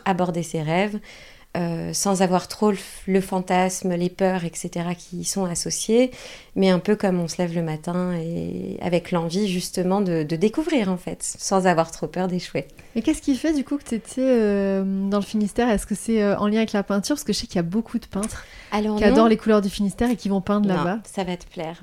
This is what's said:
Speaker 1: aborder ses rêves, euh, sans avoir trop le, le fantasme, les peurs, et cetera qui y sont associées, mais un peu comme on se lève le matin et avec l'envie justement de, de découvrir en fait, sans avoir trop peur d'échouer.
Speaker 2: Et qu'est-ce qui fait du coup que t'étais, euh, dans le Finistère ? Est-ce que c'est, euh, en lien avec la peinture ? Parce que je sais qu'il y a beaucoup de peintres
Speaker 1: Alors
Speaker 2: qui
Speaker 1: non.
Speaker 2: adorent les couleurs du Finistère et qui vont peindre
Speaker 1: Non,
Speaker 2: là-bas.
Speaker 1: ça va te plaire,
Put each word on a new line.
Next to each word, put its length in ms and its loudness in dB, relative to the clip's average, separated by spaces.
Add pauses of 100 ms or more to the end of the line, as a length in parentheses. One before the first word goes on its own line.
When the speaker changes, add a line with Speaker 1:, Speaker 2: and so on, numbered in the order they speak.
Speaker 1:
aborder 360 0
ses 220 -4
rêves, 360 0 (580)
euh, 360 -4
sans 280 2
avoir 280 2
trop 220 2
le, 60 0 (300)
le 140 4
fantasme, 760 0
les 140 0
peurs, 340 0
et 100 -4
cetera 400 -6
qui 260 -12
y 40 -6
sont 220 -2
associées, 680 0 (460)
mais 120 6
un 100 4
peu 180 2
comme 200 2
on 120 -2
se 80 -12
lève 180 -2
le 60 0
matin 560 -2
et 640 -6
avec 300 -2
l'envie 360 0
justement 540 0
de, 220 2
de 120 -4
découvrir 560 2
en 60 0
fait, 260 -10
sans 420 0
avoir 260 4
trop 160 -6
peur 200 -2
d'échouer. 400 -4 (300)
Speaker 2:
Et 40 -2
qu'est-ce 200 0
qui 160 0
fait 160 0
du 100 0
coup 140 -4
que 80 -10
t'étais, 340 -6
euh, 640 4 (260)
dans 100 2
le 40 0
Finistère ? 460 0
Est-ce 160 2
que 100 -4
c'est, 260 0
euh, 180 2
en 80 2
lien 100 2
avec 160 0
la 100 2
peinture ? 320 0
Parce 80 -6
que 80 -2
je 80 -2
sais 80 -8
qu'il 80 -4
y 40 2
a 40 2
beaucoup 360 -2
de 60 -18
peintres 380 -6 (300)
Speaker 1:
Alors 240 0
Speaker 2:
qui 80 4
Speaker 1:
non. 80 8
Speaker 2:
adorent 160 8
les 80 4
couleurs 240 4
du 80 0
Finistère 400 0
et 80 0
qui 100 -6
vont 140 0
peindre 260 2
Speaker 1:
Non, 80 2
Speaker 2:
là-bas. 300 0
Speaker 1:
ça 180 -6
va 140 -6
te 80 -14
plaire, 380 -10